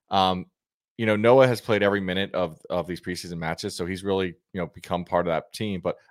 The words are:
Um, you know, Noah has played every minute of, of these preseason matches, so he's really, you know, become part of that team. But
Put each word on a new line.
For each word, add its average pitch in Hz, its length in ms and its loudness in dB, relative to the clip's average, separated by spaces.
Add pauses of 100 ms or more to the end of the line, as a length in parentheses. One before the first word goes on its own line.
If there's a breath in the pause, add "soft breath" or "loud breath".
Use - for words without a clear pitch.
Um, 92 380 2 (500)
you 113 80 -2
know, 107 100 4
Noah 123 320 6
has 120 140 0
played 104 200 0
every 101 200 2
minute 95 320 -4
of, 85 260 -2 (100)
of 87 160 -2
these 85 140 -6
preseason 87 380 -10
matches, 82 360 -6
so 90 120 -6
he's 92 180 -6
really, 95 320 -2 (160)
you 95 80 -8
know, 85 80 -4
become 87 380 -6
part 90 220 0
of 85 40 0
that 78 220 -4
team. 104 260 -6
But 85 160 -4 (160 soft breath)